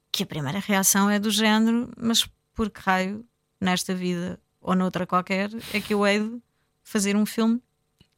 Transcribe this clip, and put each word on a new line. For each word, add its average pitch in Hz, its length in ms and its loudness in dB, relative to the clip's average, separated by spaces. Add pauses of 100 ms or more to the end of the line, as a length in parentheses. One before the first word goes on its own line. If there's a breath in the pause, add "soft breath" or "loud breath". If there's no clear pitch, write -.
(100)
que - 140 -2
a - 20 -16
primeira 156 320 -6
reação 196 500 2
é 208 120 2
do 214 100 -2
género: 220 640 2
"Mas 226 320 0 (260)
por 220 160 -2
que - 100 -20
raio, 190 440 -2 (360)
nesta 185 340 0
vida 180 440 -4 (220)
ou 180 140 0
noutra 185 320 0
qualquer, 190 420 0 (240)
é 208 80 -2
que 214 140 -4
eu 202 120 2
hei 202 140 4
de 226 180 -6 (440)
fazer 202 340 0
um 214 80 4
filme 226 380 0 (560)